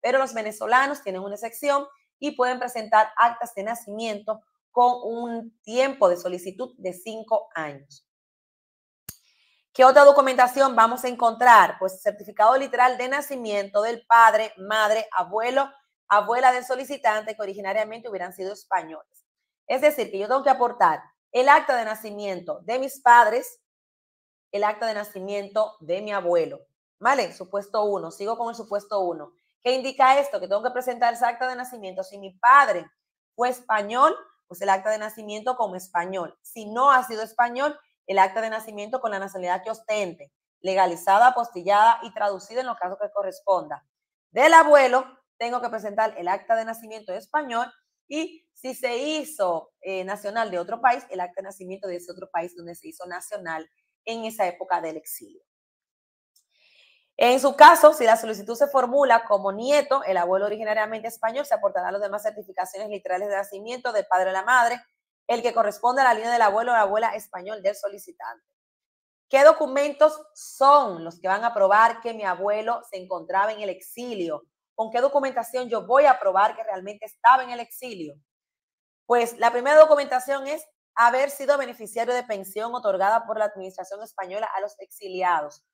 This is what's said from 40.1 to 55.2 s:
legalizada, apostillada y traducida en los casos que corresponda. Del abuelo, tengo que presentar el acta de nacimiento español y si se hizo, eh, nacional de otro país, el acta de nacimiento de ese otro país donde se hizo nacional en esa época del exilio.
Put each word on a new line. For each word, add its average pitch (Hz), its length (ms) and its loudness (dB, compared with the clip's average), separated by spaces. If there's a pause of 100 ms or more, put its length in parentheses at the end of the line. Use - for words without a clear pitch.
legalizada, 190 680 2
apostillada 226 760 2
y 226 100 -16
traducida 208 480 -6
en 254 60 -6
los 240 100 -8
casos 190 240 -8
que 202 120 -6
corresponda. 185 720 -4 (460)
Del 277 200 4
abuelo, 277 520 6 (340)
tengo 240 220 -6
que 233 80 -8
presentar 214 500 -4
el 175 80 -8
acta 196 300 -2
de 226 80 -4
nacimiento 220 480 -14
español 247 600 -6 (360)
y 311 440 -10
si 254 220 -12
se 240 220 -6
hizo, 240 840 -4
eh, 185 240 -8
nacional 202 460 -6
de 180 80 -6
otro 208 220 -8
país, 254 300 0
el 185 100 -10
acta 180 200 -10
de 190 80 -14
nacimiento 190 380 -16
de 180 100 -8
ese 175 140 -16
otro 180 200 -18
país 175 260 -8
donde 170 180 -18
se - 140 -20
hizo 180 180 -18
nacional 175 640 -12 (340)
en 226 200 -10
esa 220 220 -4
época 175 340 -6
del 165 160 -10
exilio. - 460 -18 (1700)